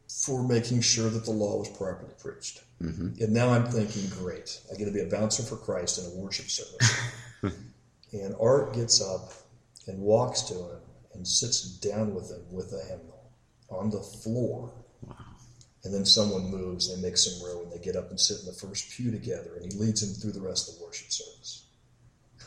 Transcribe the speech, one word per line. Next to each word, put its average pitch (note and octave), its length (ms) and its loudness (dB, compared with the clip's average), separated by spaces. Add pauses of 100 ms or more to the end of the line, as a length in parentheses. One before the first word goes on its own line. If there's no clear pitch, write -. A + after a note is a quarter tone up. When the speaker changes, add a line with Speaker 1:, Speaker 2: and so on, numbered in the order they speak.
Speaker 1:
for B2+ 400 0
making A#2 340 4
sure A2+ 280 4
that A2+ 160 -2
the A#2 60 0
law G#2 280 2
was G#2 100 -6
properly F2+ 500 -6
preached. - 440 -10 (180)
Speaker 2:
Mm-hmm. E2 420 -4
Speaker 1:
And G#2+ 100 4
now A#2+ 160 6
I'm A#2+ 180 8
thinking, G2+ 440 0
"Great, F2+ 500 -8 (100)
I - 60 -10
get G#2 80 -2
to G2+ 60 0
be G2+ 100 0
a F2+ 80 0
bouncer G#2+ 340 2
for - 140 -6
Christ - 420 -2
in F2+ 60 -6
a F2 100 -10
worship F#2+ 340 -6
service." - 440 4 (500)
Speaker 2:
<laughs> F#2 100 2 (600)
Speaker 1:
And G2 260 -4
Art A#2 340 6
gets A#2 280 4
up F#2+ 320 -6 (540)
and F#2+ 120 -8
walks A#2 440 6
to - 120 -6
him F2 240 -8 (340)
and F2+ 140 -10
sits - 360 2
down G#2 520 -2
with F2 160 -8
him F2+ 100 -12 (100)
with F#2 220 -8
a - 140 -6
hymnal - 440 -14 (380)
on G2 220 -2
the G2+ 100 -2
floor. - 720 -2 (320)
Speaker 2:
Wow. - 120 -14 (680)
Speaker 1:
And F#2+ 100 -6
then G2 120 2
someone G2 440 6
moves, F#2 440 -2
they F#2 80 -6
make F2+ 160 -2
some F2+ 280 2
room, F2 180 -6
and E2+ 80 -12
they E2+ 120 -10
get F#2 120 -2
up F2+ 140 -4
and F#2+ 100 -4
sit - 200 4
in F#2 80 -12
the F2+ 60 -10
first - 380 -10
pew B2 200 -4
together, F2+ 500 -6
and F2+ 100 -8
he G2 80 -6
leads A2 240 2
him G2 60 -2 (100)
through G#2 140 -4
the G2 80 -8
rest F#2 280 -4
of - 100 -16
the - 60 -14
worship - 260 -12
service. - 540 -10 (800)